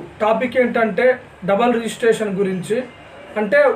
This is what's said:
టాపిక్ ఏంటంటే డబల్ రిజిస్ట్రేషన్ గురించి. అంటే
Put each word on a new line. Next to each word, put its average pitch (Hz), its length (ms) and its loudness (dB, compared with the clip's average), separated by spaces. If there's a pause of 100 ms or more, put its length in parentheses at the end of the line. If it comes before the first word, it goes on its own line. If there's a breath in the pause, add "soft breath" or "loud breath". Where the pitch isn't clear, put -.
(220)
టాపిక్ 226 400 0
ఏంటంటే 226 420 0 (440)
డబల్ 226 280 2
రిజిస్ట్రేషన్ 220 600 -2
గురించి. 190 380 -2 (640)
అంటే 214 200 2 (160)